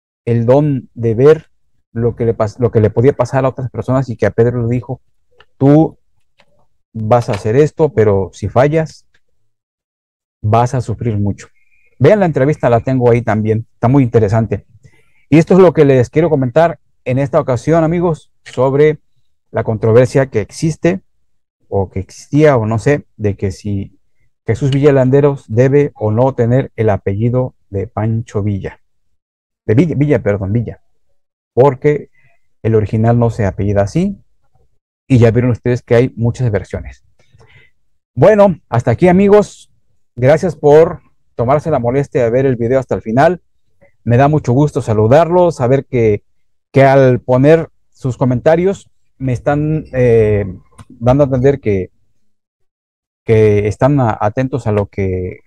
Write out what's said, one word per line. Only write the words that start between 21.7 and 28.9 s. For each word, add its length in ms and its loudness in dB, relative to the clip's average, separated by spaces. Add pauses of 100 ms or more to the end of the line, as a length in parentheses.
que 100 -10
existía, 560 0
o 100 -2
no 120 -2
sé, 280 -2 (100)
de 200 -4
que 160 -6
si 460 -10 (480)
Jesús 240 -2
Villa 220 2
Landeros 540 0
debe 480 -2
o 160 -6
no 240 -2
tener 400 -2
el 160 -2
apellido 640 -4 (140)
de 180 -8
Pancho 560 -6
Villa. 380 -8 (840)